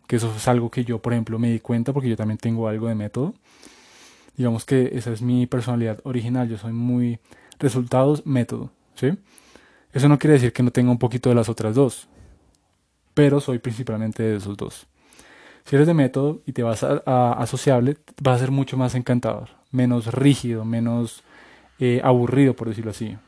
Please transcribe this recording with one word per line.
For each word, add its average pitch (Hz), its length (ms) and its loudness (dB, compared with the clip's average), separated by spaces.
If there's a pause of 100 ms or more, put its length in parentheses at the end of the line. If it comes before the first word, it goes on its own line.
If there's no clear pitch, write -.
Que 123 100 0
eso 113 180 0
es 110 120 -4
algo 120 220 2
que 123 160 -4
yo, 113 140 -4
por 120 140 -2
ejemplo, 113 260 -2
me 120 120 2
di 110 80 0
cuenta 120 320 -2
porque 135 180 -2
yo 113 60 0
también 107 220 -4
tengo 113 300 -2
algo 110 200 -4
de 113 80 -2
método. 117 380 -4 (1040)
Digamos 117 260 -2
que 131 300 2
esa 120 180 -6
es 110 100 -8
mi 123 260 0
personalidad 117 560 -4
original. 123 440 -4
Yo 113 100 -6
soy 113 140 -10
muy 120 480 -2 (380)
resultados, 131 680 0
método, 120 460 -2 (220)
¿sí? 143 240 -2 (760)
Eso 139 180 4
no 147 100 6
quiere 151 140 4
decir 123 200 4
que 127 100 2
no 123 80 2
tenga 123 200 2
un 120 80 2
poquito 123 300 0
de 120 60 4
las 113 120 2
otras 110 260 -4
dos, 131 360 0 (1040)
pero 143 260 6
soy 127 200 -4
principalmente 110 640 -6
de 110 140 0
esos 101 200 -8
dos. - 300 -12 (760)
Si - 120 -2
eres 151 120 6
de 170 60 4
método 143 520 2
y 139 60 -10
te 127 120 -4
vas 113 200 -2
a, 139 220 0
a, 123 280 4
a 117 140 -4
sociable, 131 500 2 (240)
vas 131 140 4
a 120 40 0
ser 131 120 -2
mucho 135 240 -2
más 127 180 -2
encantador, 120 560 -2 (220)
menos 120 420 0
rígido, 123 520 2
menos, 117 580 -4 (560)
eh, 123 240 2
aburrido, 127 520 2
por 113 120 -8
decirlo 110 240 -8
así 107 260 -8 (100)